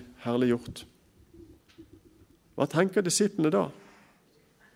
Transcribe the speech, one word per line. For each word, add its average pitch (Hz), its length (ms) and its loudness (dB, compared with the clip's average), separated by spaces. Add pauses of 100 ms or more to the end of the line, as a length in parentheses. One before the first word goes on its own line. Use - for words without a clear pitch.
(240)
herliggjort.» 120 640 -2 (1700)
Hva 143 80 2
tenker 190 400 2
disiplene 165 480 2
da? 185 140 0 (1080)